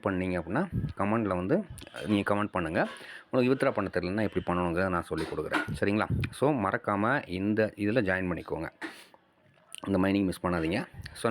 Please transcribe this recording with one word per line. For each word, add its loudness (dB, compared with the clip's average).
பண்ணீங்க 0
அப்படின்னா -2
கமெண்ட்ல 0
வந்து 2
நீங்க 4
கமெண்ட் 0
பண்ணுங்க. 0
உங்களுக்கு 4
வித்ட்ரா 2
பண்ண 2
தெரியலன்னா 0
எப்படி -2
பண்ணணுங்கிறத 2
நான் 0
சொல்லிக் -2
கொடுக்குறேன், -2
சரிங்களா? 2
So, 2
மறக்காம 0
இந்த 2
இதுல 2
ஜாயின் 2
பண்ணிக்கோங்க, -4
இந்த 4
மைனிங் 4
மிஸ் -6
பண்ணாதீங்க. 0
So, -4